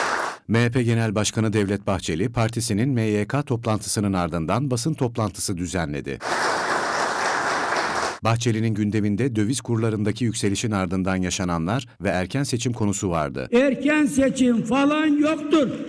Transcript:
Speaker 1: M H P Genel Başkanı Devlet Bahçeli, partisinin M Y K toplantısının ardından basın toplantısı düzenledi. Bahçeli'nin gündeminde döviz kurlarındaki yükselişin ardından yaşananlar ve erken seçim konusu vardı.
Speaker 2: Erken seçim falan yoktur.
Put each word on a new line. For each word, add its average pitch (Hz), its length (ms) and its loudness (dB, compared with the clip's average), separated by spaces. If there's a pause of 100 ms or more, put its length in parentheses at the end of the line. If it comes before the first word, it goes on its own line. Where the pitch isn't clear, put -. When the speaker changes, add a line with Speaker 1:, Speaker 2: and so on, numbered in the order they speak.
(480)
Speaker 1:
M 117 160 4
H 117 60 2
P 127 120 0
Genel 113 320 2
Başkanı 107 380 0
Devlet 101 340 0
Bahçeli, 95 460 -2
partisinin 117 560 0
M 123 140 2
Y 104 240 2
K 139 160 -2
toplantısının 110 680 0
ardından 90 580 0
basın 127 240 0
toplantısı 113 640 -2
düzenledi. 73 640 -4 (2000)
Bahçeli'nin 113 500 2
gündeminde 107 640 0
döviz 107 240 0
kurlarındaki 110 640 0
yükselişin 107 460 0
ardından 95 460 0
yaşananlar 90 720 0 (140)
ve 85 80 -2
erken 92 340 0
seçim 123 300 -2
konusu 104 380 -2
vardı. 69 420 -2
Speaker 2:
Erken 285 540 2
seçim 247 560 2
falan 285 440 2
yoktur. 302 640 2 (180)